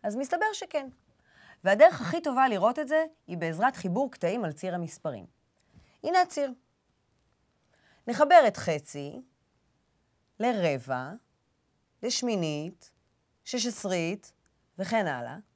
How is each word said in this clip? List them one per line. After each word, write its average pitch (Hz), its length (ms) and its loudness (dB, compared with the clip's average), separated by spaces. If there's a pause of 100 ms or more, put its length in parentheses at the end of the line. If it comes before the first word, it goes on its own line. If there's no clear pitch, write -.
אז 208 140 -6
מסתבר 339 360 -2
שכן. 302 360 -8 (760)
והדרך 214 360 8
הכי 254 200 -4
טובה 262 280 2
לראות 226 300 0
את 294 100 -6
זה 311 160 0 (220)
היא 175 120 -8
בעזרת 170 380 -2
חיבור 208 340 -2
קטעים 202 340 -4
על 156 80 -4
ציר 180 220 -8
המספרים. 156 520 -8 (760)
הנה 359 180 2
הציר. 285 320 -2 (1500)
נחבר 294 420 8
את 202 80 -2
חצי 147 640 -6 (1200)
לרבע, 139 680 -2 (920)
לשמינית, 180 880 -4 (540)
שש 240 220 -4
עשרית 185 680 -4 (460)
וכן 196 280 0
הלאה. 127 300 -6 (200)